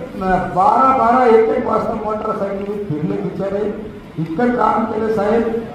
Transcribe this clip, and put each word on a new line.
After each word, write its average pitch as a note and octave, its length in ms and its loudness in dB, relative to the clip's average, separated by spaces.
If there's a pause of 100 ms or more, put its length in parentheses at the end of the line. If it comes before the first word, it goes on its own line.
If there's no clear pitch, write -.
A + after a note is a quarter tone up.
(220)
अं, F#3 340 0
बारा A#3+ 420 4
बारा A#3+ 300 4
एक A3+ 220 6
एक B3+ 160 0
वाजता A3 400 -2
मोटरसायकल G#3 580 -4
फिरले G3+ 380 -6
बिचारे, G3 920 -4 (260)
इतकं E3 320 0
काम A3 340 2
केलं A3 320 -2
साहेब. G#3+ 280 2 (320)